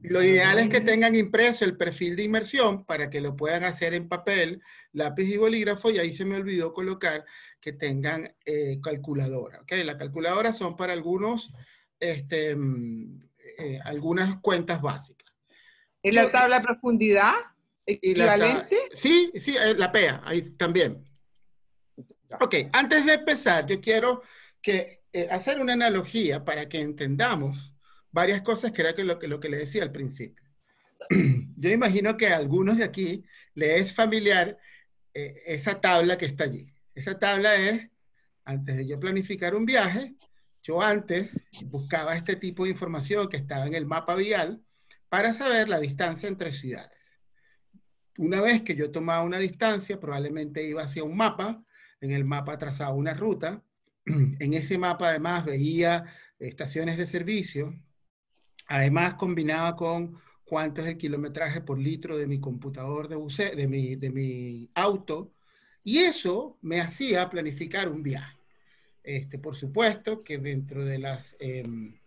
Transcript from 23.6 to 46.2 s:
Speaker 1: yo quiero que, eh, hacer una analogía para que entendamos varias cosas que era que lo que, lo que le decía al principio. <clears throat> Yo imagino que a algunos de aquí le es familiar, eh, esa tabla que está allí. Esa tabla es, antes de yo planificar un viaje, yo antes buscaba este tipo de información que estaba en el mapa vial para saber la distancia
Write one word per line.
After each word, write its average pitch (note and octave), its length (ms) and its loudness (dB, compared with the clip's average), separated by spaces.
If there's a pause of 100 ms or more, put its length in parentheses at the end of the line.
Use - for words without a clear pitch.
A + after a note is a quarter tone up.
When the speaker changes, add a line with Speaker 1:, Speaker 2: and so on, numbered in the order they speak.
Speaker 1:
yo F#3+ 140 -2
quiero A3+ 420 2 (400)
que, - 400 -2 (120)
eh, F3 180 -2
hacer C4+ 300 -2
una B3 120 2
analogía G3+ 720 0
para D3+ 240 -6
que D#3 140 -4
entendamos D3 920 -2 (400)
varias F#3+ 280 2
cosas A3 300 -2
que F3 100 -2
era D#3+ 140 2
que F#3+ 80 -4
lo F3 160 -2
que, E3 80 -8
lo D3 120 -4
que D3+ 100 -8
le C#3+ 80 -4
decía D3+ 260 -4
al C#3+ 80 -4
principio. C3 520 -10 (640)
<clears throat> C#3+ 480 4
Yo D3 120 0
imagino G#3+ 460 2
que A3 120 2
a F3 100 4
algunos F#3 400 2
de A3+ 80 2
aquí F#3+ 400 -4 (300)
le D#3 240 4
es F#3+ 140 0
familiar, G#3 640 2 (560)
eh, C#3+ 320 -10
esa E3+ 360 -4
tabla F3+ 360 4
que F3+ 80 -6
está C#3+ 200 -2
allí. - 280 -8 (220)
Esa F#3+ 240 -8
tabla G3+ 360 4
es, G#3 340 0 (560)
antes C3+ 320 -4
de C3+ 100 -6
yo C#3+ 120 -6
planificar F#3+ 560 -2
un A3 100 0
viaje, A3+ 500 2 (460)
yo E3 200 0
antes G3+ 580 0 (260)
buscaba C#3+ 500 -4
este E3+ 200 -2
tipo F#3 280 -4
de F#3 80 0
información F3 580 -4
que E3+ 80 -6
estaba C#3 300 -4
en D#3 80 -4
el D#3 100 -4
mapa D#3+ 300 -2
vial G3 460 -2 (480)
para G#3 240 2
saber A3+ 360 2
la F3 100 2
distancia E3 480 -2